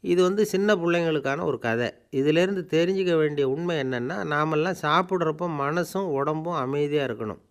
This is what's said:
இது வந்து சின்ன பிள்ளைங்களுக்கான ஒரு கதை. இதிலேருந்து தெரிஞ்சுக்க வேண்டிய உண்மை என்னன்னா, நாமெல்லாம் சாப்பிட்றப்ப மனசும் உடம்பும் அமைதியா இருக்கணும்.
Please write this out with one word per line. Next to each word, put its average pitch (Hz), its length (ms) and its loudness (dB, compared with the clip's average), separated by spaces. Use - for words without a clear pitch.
இது 175 220 4
வந்து 202 220 4
சின்ன 202 300 2
பிள்ளைங்களுக்கான 165 680 0
ஒரு 143 160 -2
கதை. 117 340 -2
இதிலேருந்து 165 520 2
தெரிஞ்சுக்க 175 540 2
வேண்டிய 147 320 2
உண்மை 160 320 -2
என்னன்னா, 131 420 -4
நாமெல்லாம் 156 580 0
சாப்பிட்றப்ப 170 680 0
மனசும் 160 560 -4
உடம்பும் 156 500 -2
அமைதியா 143 500 0
இருக்கணும். 110 340 -6